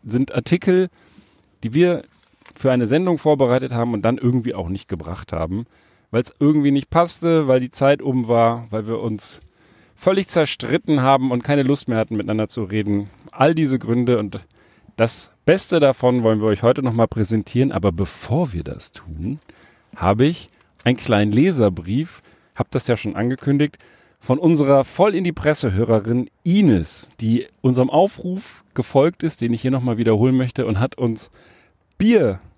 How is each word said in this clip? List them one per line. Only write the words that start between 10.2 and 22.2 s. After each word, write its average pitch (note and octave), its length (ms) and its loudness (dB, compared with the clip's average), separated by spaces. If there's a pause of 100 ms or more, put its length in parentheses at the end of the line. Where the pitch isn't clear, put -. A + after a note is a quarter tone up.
zerstritten D3 760 -2
haben C3 280 2
und B2 140 -2
keine C#3+ 180 2
Lust C3+ 240 0
mehr A#2 120 -2
hatten, A2 180 -2
miteinander G#2+ 320 -2
zu A2+ 160 -8
reden. G2+ 460 -2 (200)
All D3+ 240 2
diese C#3+ 240 0
Gründe A#2+ 400 0
und G2 220 -8 (560)
das - 340 -2 (140)
Beste F3 340 2
davon B2+ 460 2
wollen A2 160 2
wir A2 80 0
euch G#2 160 0
heute C3 180 2
nochmal A#2 240 0
präsentieren. A2 640 -2
Aber F#2 220 0
bevor A2 600 -4
wir E2 120 -8
das - 260 -12
tun, E2+ 480 -10 (560)
habe G#2 300 2
ich E3 260 -2 (320)
einen B2 140 2
kleinen G#2 340 0
Leserbrief, A2+ 880 0 (340)